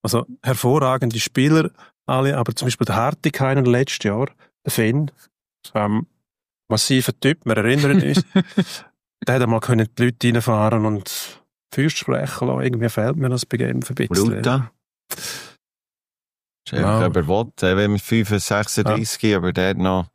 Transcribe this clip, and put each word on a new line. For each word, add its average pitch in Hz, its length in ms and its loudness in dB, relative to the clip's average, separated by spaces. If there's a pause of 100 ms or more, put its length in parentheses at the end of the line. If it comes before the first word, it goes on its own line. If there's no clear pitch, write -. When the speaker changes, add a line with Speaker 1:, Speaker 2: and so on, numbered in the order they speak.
Speaker 1:
Also, 117 220 -2 (180)
hervorragende 127 760 0
Spieler, 151 520 2 (340)
alle, 135 320 0
aber 120 180 -2
zum 131 120 -4
Beispiel 120 180 -2
der - 120 -4
Hartikainen 135 680 0
letztes 123 380 2
Jahr, 110 240 -2 (380)
der - 60 -4
Finn, 127 400 0 (640)
ähm, 107 320 0 (640)
massiver 127 500 0
Typ, 165 260 0
wir 113 120 0
erinnern 139 440 2
uns, 143 220 2 (500)
Speaker 2:
<laughs> - 540 -14
Speaker 1:
der 123 80 2
hat 123 60 2
einmal 113 180 2
können 110 380 2
die 120 80 2
Leute 120 280 2
reinfahren 110 520 2
und - 560 -6 (320)
Fürst 151 240 0
sprechen 131 500 -4
lassen. 127 140 -2
Irgendwie 120 280 -2
fehlt 120 280 -2
mir 131 120 -2
das 123 160 -2
bei - 120 -4
Genf 127 320 -4
ein 131 60 -8
bisschen. 113 400 0
Speaker 3:
Ruta. 120 360 -2 (1900)
Ist - 80 -12
einfach 101 280 2
Speaker 1:
Ja. 90 60 2
Speaker 3:
überwollt, 92 560 0
äh, 95 120 4
wenn 104 160 2
man 101 80 2
fünf, 113 300 0
sechsunddreißig, 107 960 0
Speaker 1:
Ja. 104 140 2
Speaker 3:
aber 87 140 0
der 92 240 0
noch 92 400 0